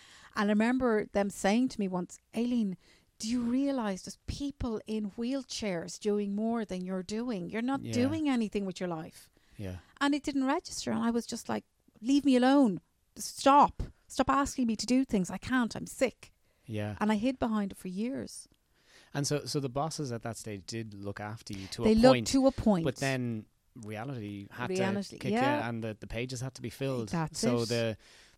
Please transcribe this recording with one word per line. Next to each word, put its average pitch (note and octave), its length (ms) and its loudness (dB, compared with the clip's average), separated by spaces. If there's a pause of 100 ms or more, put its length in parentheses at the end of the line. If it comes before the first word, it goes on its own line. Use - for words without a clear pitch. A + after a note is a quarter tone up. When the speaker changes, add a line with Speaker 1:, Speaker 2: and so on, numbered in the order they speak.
(340)
Speaker 1:
And G#3 140 0
I G#3+ 40 4
remember A3+ 600 4
them G3+ 160 2
saying A3 420 2
to - 100 -8
me G3+ 80 0
once, F3+ 300 -6 (160)
"Aileen, A3+ 440 0 (400)
do A3 100 -6
you B3 140 0
realise A#3+ 600 0
there's - 240 -14
people C4 600 -4
in G#3+ 260 -4
wheelchairs A#3 880 -4
doing G#3 340 0
more A3+ 300 0
than F#3 180 -6
you're F#3 200 -4
doing? G#3+ 480 -4
You're G#3+ 120 -2
not C4 200 -2
Speaker 2:
Yeah. A#2+ 100 -6
Speaker 1:
doing C#4+ 360 2
anything A3 360 0
with F#3 160 -6
your F3+ 80 -2
life." E3 400 -8 (300)
Speaker 2:
Yeah. F#2 180 -6 (240)
Speaker 1:
And C#4+ 140 4
it C#4+ 80 -2
didn't C#4 240 -2
register. C4+ 460 -2
And A3+ 100 0
I A#3 80 2
was A#3 160 -2
just - 240 -10
like, A3 140 -2 (360)
"Leave C4+ 240 4
me C4 120 6
alone. B3 440 6 (360)
Stop. - 640 4 (260)
Stop - 220 0
asking C4+ 360 0
me A3 100 0
to - 100 -6
do B3+ 180 4
things. F#3 260 0
I F#3+ 80 -6
can't. B3 380 -2
I'm - 100 -8
sick." - 460 -4 (360)
Speaker 2:
Yeah. G#2 320 -4
Speaker 1:
And G#3+ 120 2
I G#3+ 40 4
hid B3+ 220 -2
behind G#3+ 340 -2
it - 60 -16
for - 80 -14
years. A3+ 600 -8 (640)
Speaker 2:
And C#3+ 120 0
so, D3 200 -2
so C#3+ 140 -2
the C3+ 80 -4
bosses C#3+ 440 -4
at A#2 100 -6
that A2+ 140 -8
stage G2+ 300 -10
did A2+ 280 -8
look G2+ 260 -8
after G#2+ 340 -8
you F#2+ 140 -8
to - 160 -6
Speaker 1:
They G#3+ 80 8
Speaker 2:
a - 20 8
Speaker 1:
looked A3+ 100 6 (100)
Speaker 2:
point, A#3+ 140 2
Speaker 1:
to C4+ 200 4
a C4+ 40 6
point. G3 320 4
Speaker 2:
but C3+ 120 0
then B2 500 -2 (380)
reality G#2 680 -8
had B2 200 -8
Speaker 1:
Reality, F#3+ 460 -2
Speaker 2:
to - 20 -16
kick - 140 -2
Speaker 1:
yeah. C4+ 280 2
Speaker 2:
in - 80 -4
and A2+ 160 -4
the, A2 140 -6
the - 80 -14
pages B2 340 -6
had C3 140 -8
to - 80 -14
be A#2+ 80 -6
filled. B2+ 400 -4
Speaker 1:
That's D#3+ 280 -2
Speaker 2:
So A#2+ 240 2
Speaker 1:
it. A2+ 60 -2
Speaker 2:
the, A#2 280 0 (420)